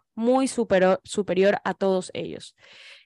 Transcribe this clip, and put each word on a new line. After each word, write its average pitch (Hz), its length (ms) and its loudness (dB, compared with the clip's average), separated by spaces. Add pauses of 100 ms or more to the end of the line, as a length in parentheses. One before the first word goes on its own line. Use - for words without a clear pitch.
(160)
muy 254 320 2
supero-, 190 560 2
superior 190 600 0
a 190 100 -2
todos 190 400 -2
ellos. - 420 -12 (500)